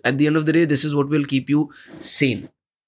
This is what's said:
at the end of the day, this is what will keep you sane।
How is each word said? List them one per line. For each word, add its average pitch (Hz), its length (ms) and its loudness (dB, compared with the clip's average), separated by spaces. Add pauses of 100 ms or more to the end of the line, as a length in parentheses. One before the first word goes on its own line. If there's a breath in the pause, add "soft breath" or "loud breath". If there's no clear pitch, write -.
at 135 100 0
the 147 120 2
end 151 100 2
of 151 60 -2
the 156 80 2
day, 165 120 4
this 151 200 0
is 147 100 -4
what 143 140 0
will 147 240 -2
keep 131 100 0 (120)
you 151 120 0 (340 loud breath)
sane। 120 400 0 (460)